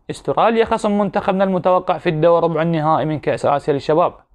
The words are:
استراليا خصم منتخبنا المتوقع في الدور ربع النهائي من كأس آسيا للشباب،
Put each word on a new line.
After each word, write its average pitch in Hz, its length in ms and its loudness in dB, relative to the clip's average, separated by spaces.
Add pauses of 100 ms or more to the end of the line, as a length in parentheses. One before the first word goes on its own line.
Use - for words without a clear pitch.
(100)
استراليا 208 540 0
خصم 214 340 -2
منتخبنا 196 460 -2
المتوقع 180 540 0
في 185 100 -4
الدور 170 360 2
ربع 160 180 0
النهائي 156 420 0
من 151 140 -4
كأس 123 280 -2
آسيا 143 260 0
للشباب، 151 420 0 (200)